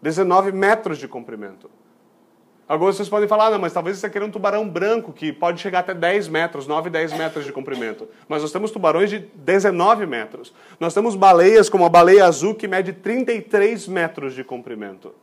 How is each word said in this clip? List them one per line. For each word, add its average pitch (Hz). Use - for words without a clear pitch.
Dezenove 185
metros 196
de 143
comprimento. 110
Alguns 180
vocês 202
podem 208
falar, 214
"Não, 214
mas 175
talvez 175
esse 202
aqui 202
era 202
um 214
tubarão 208
branco, 196
que 151
pode 170
chegar 185
até 185
dez 175
metros, 160
nove, 160
dez 160
metros 156
de 139
comprimento." 127
Mas 147
nós 151
temos 214
tubarões 180
de 208
dezenove 185
metros. 120
Nós 165
temos 214
baleias, 190
como 180
a 170
baleia 175
azul, 175
que 220
mede 185
trinta 233
e 220
três 214
metros 160
de 127
comprimento. 110